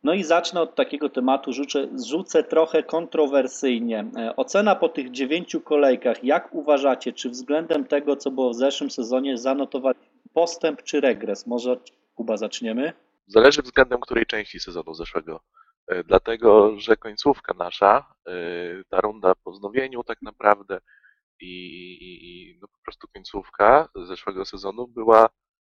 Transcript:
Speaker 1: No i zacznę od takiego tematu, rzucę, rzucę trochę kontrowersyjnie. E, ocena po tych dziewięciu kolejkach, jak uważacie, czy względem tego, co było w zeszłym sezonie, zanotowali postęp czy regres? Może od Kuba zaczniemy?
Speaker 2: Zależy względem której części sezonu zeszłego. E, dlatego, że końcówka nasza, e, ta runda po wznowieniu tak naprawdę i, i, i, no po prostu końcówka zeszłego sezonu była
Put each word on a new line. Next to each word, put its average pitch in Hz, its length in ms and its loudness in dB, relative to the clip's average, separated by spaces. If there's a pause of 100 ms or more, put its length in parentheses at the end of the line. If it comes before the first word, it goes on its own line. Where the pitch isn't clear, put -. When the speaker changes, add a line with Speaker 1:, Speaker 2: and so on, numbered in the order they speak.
Speaker 1:
No 151 120 2
i 196 100 -2
zacznę 170 360 2
od - 140 -2
takiego 147 340 -2
tematu, 131 440 0
rzucę, 135 360 -4 (180)
rzucę 156 380 0
trochę 160 380 2
kontrowersyjnie. 135 1200 -2 (120)
E, 113 200 -6
ocena 196 380 2
po 170 140 0
tych 131 220 -6
dziewięciu 147 500 -4
kolejkach, 131 640 2
jak 151 300 -2
uważacie, 139 580 0
czy - 180 -10
względem 143 540 -4
tego, 143 320 0
co 139 140 -6
było 131 200 0
w 117 60 -6
zeszłym 135 340 -2
sezonie, 127 480 -4
zanotowali 131 600 -2 (340)
postęp 165 500 -2
czy - 180 -2
regres? 104 460 -2
Może 120 260 -4
od - 180 -6 (240)
Kuba 113 220 -6
zaczniemy? 113 560 -6 (340)
Speaker 2:
Zależy 131 360 6
względem 123 380 0
której 117 260 -2
części - 340 -8
sezonu 85 340 -12
zeszłego. 80 460 -10 (460)
E, 90 180 -4
dlatego, 107 720 4
że 110 180 2
końcówka - 580 -4
nasza, 98 600 2 (120)
e, 90 60 -12 (560)
ta 92 120 -2
runda 104 340 0
po - 160 -12
wznowieniu 120 540 -8
tak - 180 -12
naprawdę 104 580 -2 (600)
i, 92 60 -18 (540)
i, 87 500 -20
i, 87 100 -20
no 101 80 -20
po - 160 -20
prostu - 300 -18
końcówka 104 800 2
zeszłego 92 500 -10
sezonu 101 440 -12
była 113 400 6 (400)